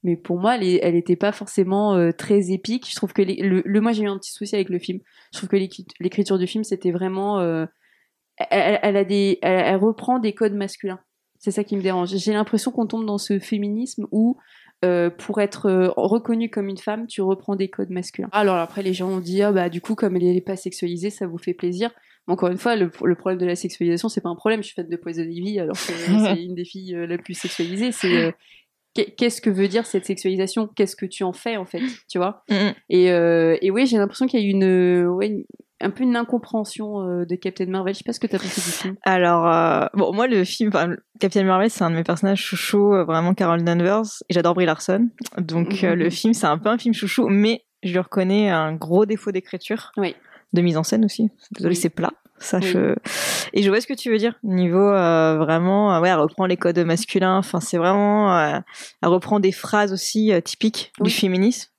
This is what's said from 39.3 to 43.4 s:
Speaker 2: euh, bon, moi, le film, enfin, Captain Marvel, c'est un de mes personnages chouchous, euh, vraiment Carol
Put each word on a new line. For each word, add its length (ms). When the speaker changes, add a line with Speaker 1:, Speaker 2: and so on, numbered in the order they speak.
Speaker 2:
euh, 480
bon, 180
moi, 140
le 180
film, 260
enfin, 200
Captain 240
Marvel, 260
c'est 140
un 60
de 60
mes 80
personnages 380
chouchous, 520
euh, 100
vraiment 280
Carol 300